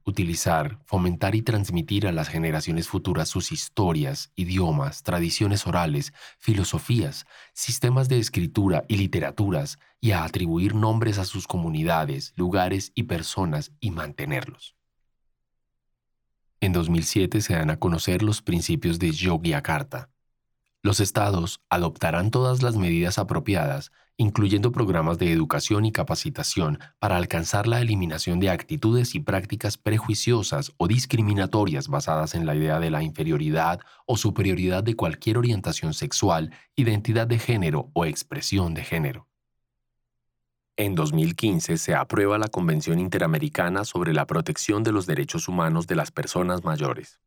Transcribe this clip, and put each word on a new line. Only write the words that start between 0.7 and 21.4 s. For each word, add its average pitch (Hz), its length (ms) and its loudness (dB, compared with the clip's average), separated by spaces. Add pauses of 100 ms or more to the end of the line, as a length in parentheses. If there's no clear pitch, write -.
fomentar 90 500 0
y 113 80 0
transmitir 101 640 0
a 90 60 0
las 78 160 -2
generaciones 80 580 -2
futuras 85 420 -2
sus - 220 -4
historias, 78 840 -2
idiomas, 85 680 -2
tradiciones 104 640 0
orales, 170 460 0 (260)
filosofías, 104 880 0 (260)
sistemas 127 560 0
de 127 120 4
escritura 92 680 0
y 104 120 0
literaturas, 85 840 -2 (200)
y 110 120 4
a 85 100 2
atribuir 87 540 0
nombres 110 420 2
a 92 60 -2
sus - 240 -8
comunidades, 82 880 -2
lugares 92 580 0
y 113 100 -2
personas 82 760 -4
y 104 100 -2
mantenerlos. 73 840 -8 (1800)
En 98 120 2
dos 85 160 2
mil 85 140 4
siete 98 380 2
se 95 140 0
dan 78 160 2
a 78 100 -2
conocer 87 420 0
los 82 180 0
principios 85 600 -2
de 87 100 2
Yogyakarta. 156 1000 -2 (680)
Los 101 200 2
estados 101 600 0 (100)